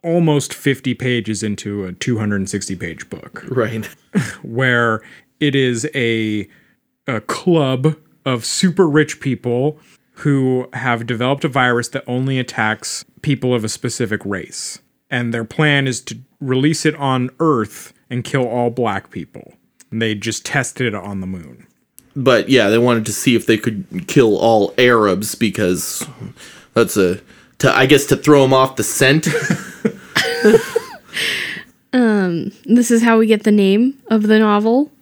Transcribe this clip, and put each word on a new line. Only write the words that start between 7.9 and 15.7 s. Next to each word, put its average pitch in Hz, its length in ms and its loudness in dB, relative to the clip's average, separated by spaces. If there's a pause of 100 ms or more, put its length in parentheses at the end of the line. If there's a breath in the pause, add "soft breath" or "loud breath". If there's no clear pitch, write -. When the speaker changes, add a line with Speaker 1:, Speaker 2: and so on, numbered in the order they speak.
Speaker 1:
of 123 220 -2
super 185 420 2
rich 151 320 0
people 127 600 -4 (340 soft breath)
who 131 600 0
have 120 340 -4
developed 123 360 -2
a 165 40 -2
virus 123 420 0
that - 160 -10
only 131 320 -2
attacks 110 680 -4 (200)
people 127 320 0
of 110 80 -2
a 110 60 -4
specific 107 560 -6
race. - 520 -10 (320)
And 120 240 -4
their 117 120 -4
plan 143 420 2